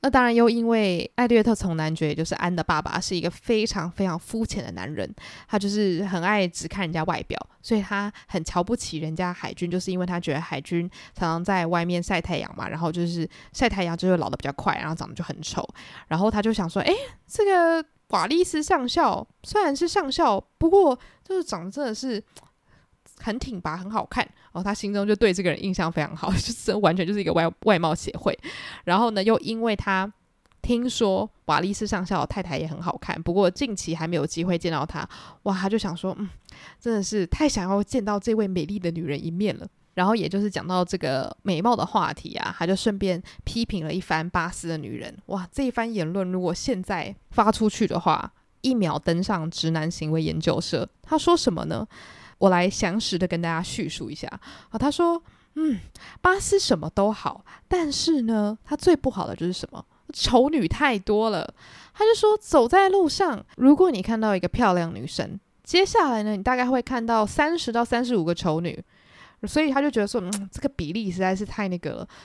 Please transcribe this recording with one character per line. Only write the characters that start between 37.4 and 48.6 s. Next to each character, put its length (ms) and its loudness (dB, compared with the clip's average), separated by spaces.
想 220 -2
要 120 2
见 220 -2
到 160 -2
这 160 0
位 120 2
美 180 -2
丽 120 -6
的 140 -4
女 120 -6
人 200 -4
一 80 -6
面 260 -2
了。” 100 -14
然 140 2
后 80 4
也 120 -2
就 120 -2
是 100 0
讲 160 -6
到 200 0
这 120 -2
个 440 -2
美 200 0
貌 140 2
的 100 0
话 280 0
题 220 -14
啊， 220 -6
他 80 -2
就 80 2
顺 240 0
便 240 -2
批 220 -4
评 200 -4
了 80 -6
一 60 -2
番 300 -2
巴 200 -2
斯 200 -8
的 80 -4
女 200 -10
人。 160 -12
哇， 260 -6
这 120 -2
一 60 0
番 240 -2
言 140 -2
论 240 -2
如 80 -2
果 140 0
现 280 -2
在 320 -6
发 200 6
出 180 2
去 160 0
的 140 0
话， 320 0